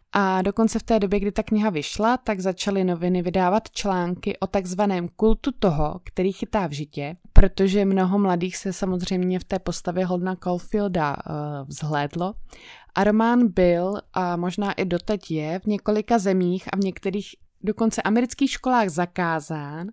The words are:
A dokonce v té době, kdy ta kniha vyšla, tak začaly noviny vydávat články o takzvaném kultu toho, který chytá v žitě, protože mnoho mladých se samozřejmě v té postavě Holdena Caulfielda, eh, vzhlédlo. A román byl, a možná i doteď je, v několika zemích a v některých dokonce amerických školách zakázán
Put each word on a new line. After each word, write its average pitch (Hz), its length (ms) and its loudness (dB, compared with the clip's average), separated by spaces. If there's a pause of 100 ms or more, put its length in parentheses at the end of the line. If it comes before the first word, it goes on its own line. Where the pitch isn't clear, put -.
(120)
A 190 300 2
dokonce 220 380 2
v - 40 -10
té 226 160 4
době, 202 200 2
kdy 202 120 -2
ta 214 120 -2
kniha 220 260 2
vyšla, 214 480 0
tak 208 220 -4
začaly 190 440 0
noviny 180 380 0
vydávat 185 500 2
články 180 680 -2
o 190 80 -4
takzvaném 185 600 0
kultu 220 520 2
toho, 160 440 2
který 185 280 -2
chytá 190 360 -2
v 147 40 -6
žitě, 147 460 -8 (160)
protože 196 520 6
mnoho 190 340 2
mladých 180 380 0
se 190 160 -8
samozřejmě 185 680 -2
v - 40 -10
té 190 160 -4
postavě 180 460 -4
Holdena 180 300 -2
Caulfielda, 180 800 -2
eh, - 160 -10 (360)
vzhlédlo. 151 680 -4 (600)
A 190 80 2
román 226 440 4
byl, 180 500 2 (160)
a 180 220 -2
možná 180 360 -4
i - 140 -2
doteď 175 460 -4
je, 156 280 -4
v - 60 -10
několika 214 540 0
zemích 185 540 0
a - 20 -4
v 190 40 0
některých 196 500 -4 (340)
dokonce 214 380 0
amerických 247 500 0
školách 240 380 0
zakázán 160 1040 -4